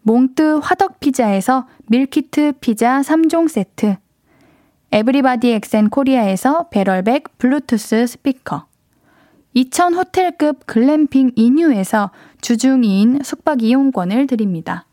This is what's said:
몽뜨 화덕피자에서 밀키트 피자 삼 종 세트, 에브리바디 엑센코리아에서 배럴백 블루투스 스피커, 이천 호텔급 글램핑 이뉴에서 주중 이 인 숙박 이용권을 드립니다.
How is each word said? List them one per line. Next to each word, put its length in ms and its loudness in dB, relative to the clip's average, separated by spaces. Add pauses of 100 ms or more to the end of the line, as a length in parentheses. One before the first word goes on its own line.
몽뜨 600 2
화덕피자에서 1040 0 (200)
밀키트 720 0
피자 420 0
삼 240 2
종 200 0
세트, 500 -2 (920)
에브리바디 600 2
엑센코리아에서 1200 0
배럴백 680 -2
블루투스 720 0
스피커, 580 -6 (880)
이천 400 0
호텔급 720 -2
글램핑 680 2
이뉴에서 760 0 (320)
주중 420 0
이 180 2
인 200 2
숙박 400 -4
이용권을 640 0
드립니다. 680 -6